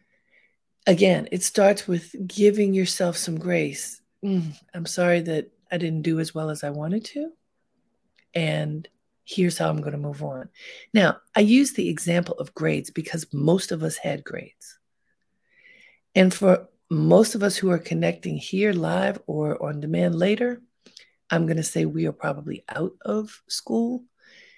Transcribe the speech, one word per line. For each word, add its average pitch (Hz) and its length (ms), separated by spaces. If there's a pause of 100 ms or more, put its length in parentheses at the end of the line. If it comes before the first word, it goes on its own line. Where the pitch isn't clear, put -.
(880)
Again, 180 460
it 180 100
starts 202 460
with 175 260 (140)
giving 208 460
yourself 180 420
some 160 240
grace. 160 600 (240)
"Mm, 175 320 (160)
I'm 170 140
sorry 175 360
that 160 280 (180)
I 180 100
didn't 160 240
do 160 180
as 160 120
well 156 160
as 151 140
I 143 80
wanted 165 360
to." 311 260 (1040)
And 156 540 (360)
here's 175 340
how 160 100
I'm 156 140
gonna 147 160
move 143 240
on. 135 260 (460)
Now, 190 240 (160)
I 220 60
use 247 320
the 185 160
example 170 480
of - 180
grades 151 360
because 160 420
most 160 400
of 160 100
us 160 140
had 147 280
grades. - 540 (1400)
And 185 180
for 185 360 (220)
most 170 440
of 202 80
us 202 140
who 190 140
are 175 80
connecting 165 600
here 190 340
live 180 540
or 151 360
on 151 180
demand 170 340
later, 214 480 (680)
I'm 170 160
gonna 160 160
say 160 220
we 160 220
are 156 60
probably 147 560
out 170 340
of 214 460
school 233 560 (540)